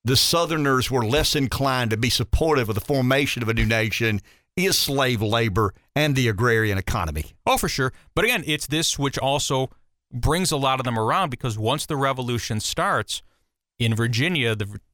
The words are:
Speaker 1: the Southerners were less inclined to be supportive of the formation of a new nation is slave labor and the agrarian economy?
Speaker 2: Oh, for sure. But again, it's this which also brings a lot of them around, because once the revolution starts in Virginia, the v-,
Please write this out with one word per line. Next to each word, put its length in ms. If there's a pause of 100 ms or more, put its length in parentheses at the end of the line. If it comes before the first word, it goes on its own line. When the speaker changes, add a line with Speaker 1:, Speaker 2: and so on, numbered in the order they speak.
Speaker 1:
the 140
Southerners 720
were 140
less 300
inclined 560
to 60
be 120
supportive 600
of 60
the 60
formation 600
of 80
a 40
new 120
nation 560 (340)
is 220
slave 440
labor 520 (220)
and 200
the 120
agrarian 500
economy? 560 (140)
Speaker 2:
Oh, 100
for 120
sure. 220 (220)
But 120
again, 200
it's 220
this 320
which 180
also 540 (400)
brings 400
a 60
lot 220
of 60
them 140
around, 320
because 260
once 280
the 120
revolution 600
starts 640 (560)
in 180
Virginia, 600
the 100
v-, 120 (160)